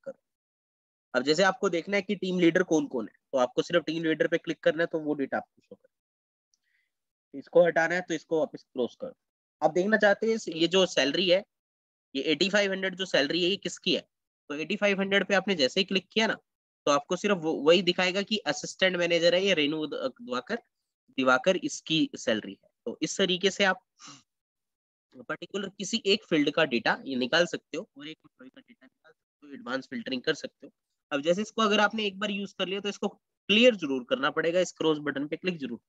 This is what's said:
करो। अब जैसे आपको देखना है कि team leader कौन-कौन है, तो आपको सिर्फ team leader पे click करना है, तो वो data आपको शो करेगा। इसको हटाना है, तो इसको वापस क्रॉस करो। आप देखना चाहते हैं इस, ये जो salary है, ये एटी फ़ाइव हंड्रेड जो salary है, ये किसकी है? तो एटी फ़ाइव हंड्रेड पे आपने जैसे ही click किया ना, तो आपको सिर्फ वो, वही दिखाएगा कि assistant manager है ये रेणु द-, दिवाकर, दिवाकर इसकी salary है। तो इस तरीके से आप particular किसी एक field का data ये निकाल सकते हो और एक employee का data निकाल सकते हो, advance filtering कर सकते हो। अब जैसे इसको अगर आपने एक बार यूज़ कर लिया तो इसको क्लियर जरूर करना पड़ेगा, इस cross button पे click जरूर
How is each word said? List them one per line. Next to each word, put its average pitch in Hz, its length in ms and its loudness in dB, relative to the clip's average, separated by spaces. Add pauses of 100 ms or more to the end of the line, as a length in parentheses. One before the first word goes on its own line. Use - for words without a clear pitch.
करो। - 140 -16 (960)
अब 127 80 2
जैसे 156 200 2
आपको 190 260 2
देखना 170 280 -2
है 196 60 0
कि 208 140 -4
team 185 240 -4
leader 170 220 6
कौन-कौन 139 460 -2
है, - 60 -20 (180)
तो 135 60 0
आपको 127 240 2
सिर्फ 170 220 0
team 165 200 -4
leader 160 240 0
पे 165 100 0
click 165 220 -6
करना 165 220 2
है, 170 40 2
तो 165 140 -6
वो 151 140 -4
data 135 220 -4
आपको - 260 -10
शो - 120 -20
करेगा। - 1600 -20
इसको 170 280 4
हटाना 165 280 2
है, 180 60 0
तो 175 140 -6
इसको 160 240 -4
वापस 147 260 -4
क्रॉस - 360 -6
करो। 90 140 -12 (480)
आप 151 80 2
देखना 202 260 2
चाहते 208 300 2
हैं 226 80 2
इस, 220 140 -6
ये 165 200 -2
जो 190 180 4
salary 147 440 0
है, 185 120 4 (720)
ये 135 80 -4
एटी 156 280 0
फ़ाइव 202 220 0
हंड्रेड 190 220 -6
जो 185 100 -8
salary 156 400 0
है, 175 60 2
ये 202 60 0
किसकी - 380 -4
है? - 120 -4 (440)
तो 143 40 -6
एटी 156 220 -6
फ़ाइव 202 240 0
हंड्रेड 196 240 0
पे 202 100 0
आपने 190 200 0
जैसे 147 260 2
ही 196 40 0
click 185 280 -4
किया 220 140 2
ना, 185 80 -2 (520)
तो 147 40 4
आपको 139 260 2
सिर्फ 202 220 0
वो, 156 140 -2
वही 160 300 4
दिखाएगा 180 400 0
कि 208 240 -2
assistant 180 500 -2
manager 170 380 4
है 185 100 2
ये 196 100 2
रेणु 151 320 0
द-, 135 260 -6 (100)
दिवाकर, 123 400 -6 (560)
दिवाकर 131 380 4
इसकी 156 600 -2
salary 104 480 -4
है। - 40 -20 (160)
तो 113 180 -10
इस - 160 -4
तरीके 185 320 0
से 202 140 -2
आप 190 200 0 (1400)
particular 196 400 -8
किसी 196 380 -6
एक 196 180 2
field 151 260 2
का 160 140 2
data 143 400 0
ये 135 120 -6
निकाल 143 300 2
सकते - 300 -10
हो 185 120 -10 (100)
और 147 100 -14
एक 156 80 -14
employee - 320 -20
का 131 120 -20
data 123 260 -20
निकाल - 260 -20
सकते - 340 -20
हो, 143 60 -18
advance 127 340 -6
filtering 123 360 -8
कर 156 120 0
सकते - 320 -12
हो। - 60 -20 (400)
अब 143 80 -2
जैसे 175 220 0
इसको 220 200 -4
अगर 208 180 4
आपने 214 240 0
एक 190 140 -6
बार 202 120 -4
यूज़ 202 280 -6
कर 185 80 -4
लिया 190 140 -6
तो 202 80 -6
इसको 190 200 -4
क्लियर - 680 2
जरूर 135 280 -4
करना 135 260 0
पड़ेगा, 165 300 0
इस 175 120 -2
cross 156 260 0
button 147 280 -4
पे 156 100 -6
click 180 220 -6
जरूर 120 200 -8 (100)